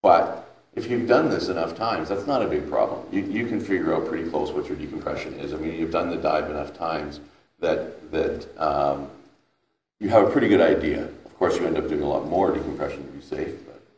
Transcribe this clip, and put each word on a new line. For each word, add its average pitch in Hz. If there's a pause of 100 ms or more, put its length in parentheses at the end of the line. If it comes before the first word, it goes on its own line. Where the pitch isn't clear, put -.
But - (240)
if -
you've 113
done 143
this 87
enough 85
times, 107
that's 101
not 135
a -
big -
problem. -
You, 98
you 110
can 104
figure 87
out -
pretty 80
close 76
what 73
your 73
decompression 73
is. 71
I 76
mean, 80
you've 82
done 85
the 82
dive 76
enough 69
times 73 (400)
that, -
that, - (120)
um, 71 (920)
you 104
have 104
a -
pretty 110
good 101
idea. -
Of -
course, 90
you 87
end 82
up 76
doing 73
a 71
lot 71
more 90
decompression -
to 65
be -
safe. - (100)
But. - (160)